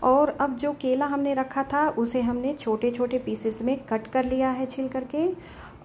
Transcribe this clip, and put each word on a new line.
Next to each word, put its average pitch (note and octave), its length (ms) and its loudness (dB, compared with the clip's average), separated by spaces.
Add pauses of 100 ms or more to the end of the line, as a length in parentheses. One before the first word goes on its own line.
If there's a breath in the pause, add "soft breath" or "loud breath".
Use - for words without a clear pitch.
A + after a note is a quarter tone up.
और C#4+ 280 6
अब C#4 260 -2
जो C#4+ 160 0
केला C4+ 320 0
हमने C#4+ 280 0
रखा C4 300 0
था C#4+ 280 2
उसे A#3 300 0
हमने B3 340 0
छोटे A3+ 360 0
छोटे A#3+ 280 0
पीसेस A3 420 -4
में B3 220 0
कट A3 240 -2
कर C4 180 2
लिया C4 240 2
है B3+ 160 -2
छील C4 220 -4
करके। C4 400 -2 (580 loud breath)